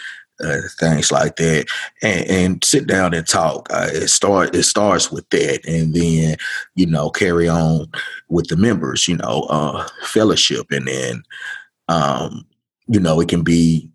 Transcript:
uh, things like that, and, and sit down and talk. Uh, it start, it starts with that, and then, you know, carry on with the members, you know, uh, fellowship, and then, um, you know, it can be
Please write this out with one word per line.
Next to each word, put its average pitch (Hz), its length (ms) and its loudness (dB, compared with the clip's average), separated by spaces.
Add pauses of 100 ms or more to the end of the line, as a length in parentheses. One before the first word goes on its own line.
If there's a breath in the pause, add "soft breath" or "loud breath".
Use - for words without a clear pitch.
(440 loud breath)
uh, 73 160 -2 (200)
things 80 320 0
like 76 260 0
that, 80 280 0 (380 loud breath)
and, 98 260 0
and 92 340 0
sit - 220 2
down 95 260 0
and 85 160 -2
talk. 82 440 -2
Uh, 90 200 -2
it - 160 -4
start, 95 480 2
it 87 80 2
starts 101 480 2
with 73 200 -10
that, - 360 0
and 80 280 0
then, 80 420 2 (380 loud breath)
you 90 100 4
know, 76 240 0
carry 85 400 2
on 80 380 2 (420 loud breath)
with 82 180 0
the 82 80 -4
members, 87 520 0
you 87 100 0
know, 65 320 -4
uh, 73 380 -2 (160)
fellowship, 92 680 2
and 67 160 -4
then, 64 360 -6 (640 loud breath)
um, 73 580 -2 (420)
you 110 120 2
know, 82 200 2
it 85 100 2
can 85 120 0
be 82 540 4